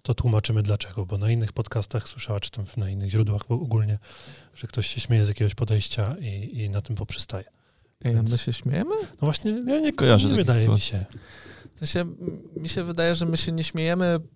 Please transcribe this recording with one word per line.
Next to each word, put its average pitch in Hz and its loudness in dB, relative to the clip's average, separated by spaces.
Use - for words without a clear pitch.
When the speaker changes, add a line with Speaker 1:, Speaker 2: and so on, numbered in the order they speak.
Speaker 1:
to 123 0
tłumaczymy 110 2
dlaczego, 101 -2
bo 90 -2
na 104 2
innych 117 0
podcastach - -4
słyszała, 104 -6
czy - -8
tam 104 -6
na 98 -2
innych 98 -4
źródłach, 107 2
bo 117 0
ogólnie, 110 0
że - -14
ktoś - -4
się - -6
śmieje 110 4
z 101 2
jakiegoś 104 0
podejścia 107 0
i, 107 -8
i 104 -2
na 98 -2
tym 110 -6
poprzestaje. - -6
Speaker 2:
Ej, 120 2
a - 6
Speaker 1:
Więc 113 4
Speaker 2:
my 120 2
się - -2
śmiejemy? 175 -2
Speaker 1:
No - -10
właśnie, 151 0
Speaker 3:
Ja 285 2
nie 302 2
kojarzę 127 6
Speaker 1:
nie - 2
Speaker 3:
takiej 196 4
Speaker 1:
wydaje 113 4
mi 107 6
Speaker 3:
sytuacji. - -2
Speaker 1:
się. 95 -2
Speaker 2:
W - -20
sensie, 156 -2
m, 170 -6
mi 156 -6
się 180 -2
wydaje, 170 2
że 165 0
my 165 2
się 165 0
nie 160 -2
śmiejemy, 170 2